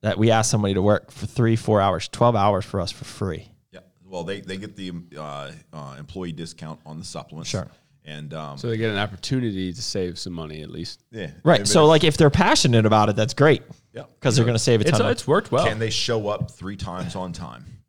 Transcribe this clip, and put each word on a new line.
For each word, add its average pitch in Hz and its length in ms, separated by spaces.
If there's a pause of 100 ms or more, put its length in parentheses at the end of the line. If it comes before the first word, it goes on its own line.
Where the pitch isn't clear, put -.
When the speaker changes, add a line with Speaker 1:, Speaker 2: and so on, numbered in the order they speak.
Speaker 1:
that 101 160
we 110 120
ask 110 200
somebody 101 240
to 92 80
work 104 280
for - 160
three, 113 300
four 107 240
hours, 98 280
twelve 120 260
hours 101 300
for 101 160
us 85 100
for - 140
free. - 440 (240)
Speaker 2:
Yeah. 90 80 (240)
Well, 92 200
they, 98 160
they 92 160
get 95 180
the, 92 180 (240)
uh, 71 360 (200)
uh, 69 260
employee 87 340
discount 80 540
on 78 120
the 87 60
supplements. - 460
Speaker 1:
Sure. 95 180 (380)
Speaker 2:
And, 76 260
um, 76 240
Speaker 3:
So 117 120
they 113 100
get 110 120
an 104 60
opportunity 98 760
to 117 80
save 90 360
some 92 140
money 78 300
at 73 80
least. - 400
Speaker 2:
Yeah. 104 220 (120)
Speaker 1:
Right. 160 160
Speaker 2:
And - 80
Speaker 1:
So, 160 160
Speaker 2:
it's 151 40
Speaker 1:
like, 160 160
if 151 120
they're 151 140
passionate 135 560
about 107 240
it, 101 60
that's 110 180
great. 143 280 (300)
Speaker 2:
Yeah. 135 120 (160)
Speaker 1:
'Cause 120 160
they're 117 100
gonna 117 120
save 113 220
a 127 80
Speaker 3:
It's, 147 40
Speaker 1:
ton 214 140
of 120 60
Speaker 3:
it's - 140
worked 185 260
well. 117 140
Speaker 2:
Can 110 120
they 113 120
show 110 380
up - 220
three 98 260
times 90 380
on 92 200
time? 64 320 (220)